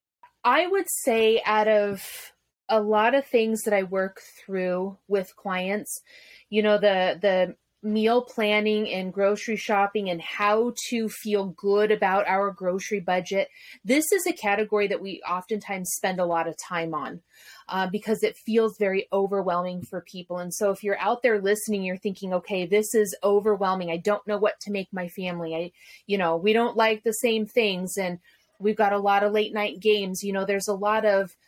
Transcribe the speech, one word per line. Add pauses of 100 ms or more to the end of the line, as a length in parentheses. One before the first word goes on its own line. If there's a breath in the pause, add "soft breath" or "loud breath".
(440)
I
would
say
out
of (680)
a
lot
of
things
that
I
work (240)
through (120)
with
clients, (480 loud breath)
you
know,
the,
the (260)
meal
planning
and
grocery
shopping
and
how (160)
to
feel
good
about
our
grocery
budget. (360 loud breath)
This
is
a
category
that
we
oftentimes
spend
a
lot
of
time
on, (480 loud breath)
uh,
because
it
feels
very
overwhelming
for
people.
And
so
if
you're
out
there
listening,
you're
thinking,
"Okay,
this
is
overwhelming.
I
don't
know
what
to
make
my
family.
I, (340 loud breath)
you
know,
we
don't
like
the
same
things.
And (400 soft breath)
we've
got
a
lot
of
late
night
games.
You
know,
there's
a
lot
of (140)